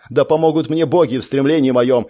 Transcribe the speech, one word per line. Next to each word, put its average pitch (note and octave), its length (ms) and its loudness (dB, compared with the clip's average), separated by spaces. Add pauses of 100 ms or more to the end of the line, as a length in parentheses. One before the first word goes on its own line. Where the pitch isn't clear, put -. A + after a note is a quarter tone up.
Да C3 160 0
помогут D#3 440 0
мне D#3+ 160 0
боги C#3+ 320 0
в - 60 -6
стремлении C#3 480 0
моем! B2 380 0